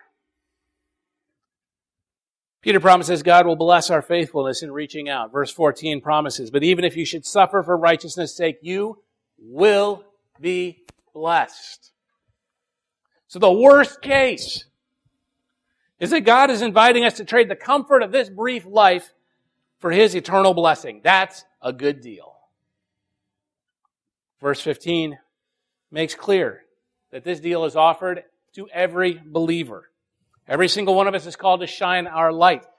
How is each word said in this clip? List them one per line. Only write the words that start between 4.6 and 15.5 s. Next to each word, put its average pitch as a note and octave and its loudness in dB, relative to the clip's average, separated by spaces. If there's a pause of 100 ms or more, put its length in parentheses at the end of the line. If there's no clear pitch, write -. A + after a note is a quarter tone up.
in D3 -14
reaching D3 -12
out. A#2+ -8
Verse C#3 -6
fourteen D3+ -4
promises, D3 -4
"But C#3+ -2
even F3+ 0
if D3+ -4
you E3 -6
should D#3 -10
suffer G3 2
for F3 -2
righteousness' E3 -2
sake, E3 -6
you G3 -8 (380)
will G3 0 (360)
be F3+ -6 (320)
blessed." - -6 (1400)
So F#3 -18
the F#3+ 6
worst C4+ 6
case C4+ -4 (1400)